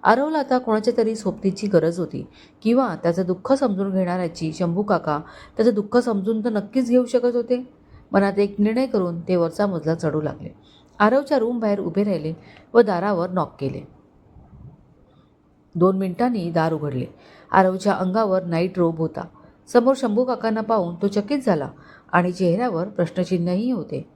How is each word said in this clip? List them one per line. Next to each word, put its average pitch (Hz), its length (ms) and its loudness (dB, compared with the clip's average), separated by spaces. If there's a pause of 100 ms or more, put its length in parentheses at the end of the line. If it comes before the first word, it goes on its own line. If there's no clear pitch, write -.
आरवला 285 340 2
आता 262 200 0
कोणाच्या 220 400 0
तरी 220 180 0
सोबतीची 196 520 -4
गरज 170 320 2
होती 131 280 -6 (340)
किंवा 233 340 2
त्याचं 175 320 0
दुःख 185 260 0
समजून 202 380 0
घेणाऱ्याची. 175 600 -2
शंभू 170 300 -2
काका 160 380 0 (360)
त्याचं 220 160 4
दुःख 208 240 0
समजून 220 460 0
तर 240 60 -2
नक्कीच 214 400 -2
घेऊ 247 160 6
शकत 240 300 0
होते. 247 380 -2 (380)
मनात 196 280 2
एक 202 200 0
निर्णय 220 260 2
करून 175 360 -2
ते 185 140 0
वरचा 170 320 0
मजला 160 280 -2
चढू 156 260 -2
लागले. - 280 -8 (500)
आरवच्या 269 380 2
रूमबाहेर 220 420 0
उभे 190 240 -2
राहिले 160 300 -2 (400)
व 233 80 8
दारावर 185 480 0
नॉक 180 300 -2
केले. 135 220 -6 (1900)
दोन 185 220 2
मिनिटांनी 190 540 -2
दार 165 220 0
उघडले. 143 320 -4 (460)
आरवच्या 190 420 4
अंगावर 190 500 0
नाईट 175 360 -2
रोब 165 180 2
होता. 160 300 -4 (400)
समोर 240 300 4
शंभू 240 260 0
काकांना 226 380 -2
पाहून 202 340 0
तो 196 120 -2
चकित 208 380 -2
झाला 151 240 0 (420)
आणि 180 200 2
चेहऱ्यावर 185 560 0
प्रश्नचिन्हही 180 840 -2
होते. 156 440 -6